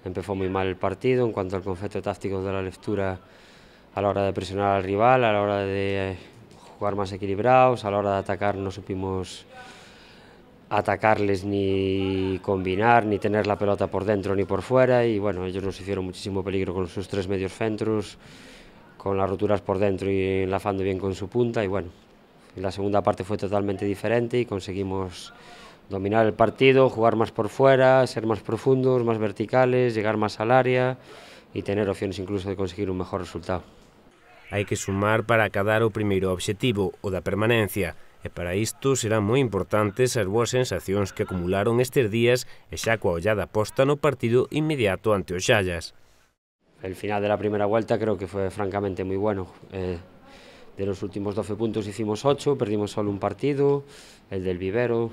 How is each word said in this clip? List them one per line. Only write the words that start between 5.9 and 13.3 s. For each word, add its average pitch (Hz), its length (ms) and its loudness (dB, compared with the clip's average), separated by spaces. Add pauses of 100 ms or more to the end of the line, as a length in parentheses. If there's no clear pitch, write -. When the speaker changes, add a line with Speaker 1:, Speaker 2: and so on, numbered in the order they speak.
Speaker 1:
eh, 90 40 -10 (600)
jugar 101 180 -2
más 101 180 -4
equilibrados, 117 720 2
a 101 60 0
la 101 80 2
hora 101 140 2
de 98 40 2
atacar 98 400 -2
no 98 120 -4
supimos 95 760 -6 (1200)
atacarles 101 800 2
ni 95 960 0
combinar, 101 640 2
ni 101 140 0
tener 104 280 0